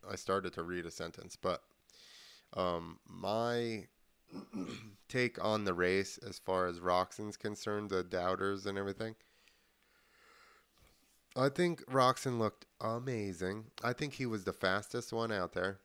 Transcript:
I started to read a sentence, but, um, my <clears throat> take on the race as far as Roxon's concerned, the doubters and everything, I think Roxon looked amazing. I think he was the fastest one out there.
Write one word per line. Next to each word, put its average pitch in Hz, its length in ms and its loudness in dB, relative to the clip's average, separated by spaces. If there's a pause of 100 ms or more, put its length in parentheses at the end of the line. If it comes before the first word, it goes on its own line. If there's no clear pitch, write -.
I 98 60 -6
started 95 400 0
to - 80 -6
read 87 240 -4
a 82 60 -10
sentence, 87 420 -10
but, - 300 -2 (880)
um, 85 500 -2
my 113 840 -2 (440)
<clears throat> - 760 -10
take 123 360 0
on 107 200 2
the 95 100 2
race 92 440 4
as - 200 -10
far 92 300 2
as 87 100 -4
Roxon's 90 580 2
concerned, 104 540 -4
the 92 140 2
doubters 92 600 0
and 98 140 -2
everything, 98 380 -4 (2250)
I 131 140 4
think 170 380 0
Roxon 127 520 4
looked 110 280 0 (140)
amazing. 110 840 -2 (180)
I 120 100 2
think 143 220 -4
he 131 120 -2
was 110 180 -2
the 92 80 0
fastest 104 600 0
one 113 200 0
out 92 200 0
there. 95 320 0